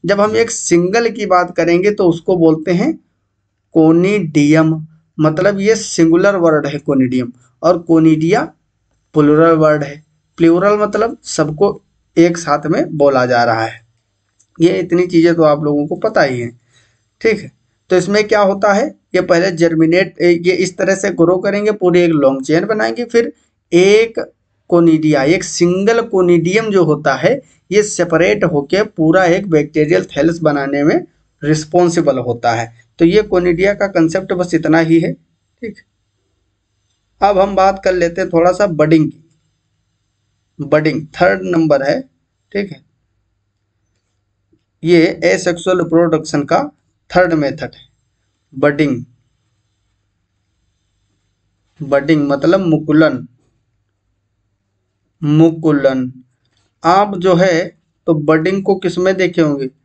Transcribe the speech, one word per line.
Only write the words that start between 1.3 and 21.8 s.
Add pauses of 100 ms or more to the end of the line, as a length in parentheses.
करेंगे
तो
उसको
बोलते
हैं (800)
कोनिडियम, (440)
मतलब
ये
सिंगुलर
वर्ड
है
कोनिडियम, (320)
और
कोनिडिया (720)
प्लूरल
वर्ड
है। (340)
प्लूरल
मतलब
सबको (360)
एक
साथ
में
बोला
जा
रहा
है। (760)
ये
इतनी
चीज़ें
तो
आप
लोगों
को
पता
ही
हैं, (640)
ठीक
है। (380)
तो
इसमें
क्या
होता
है, (280)
ये
पहले
जर्मिनेट,
ये
इस
तरह
से
ग्रो
करेंगे,
पूरी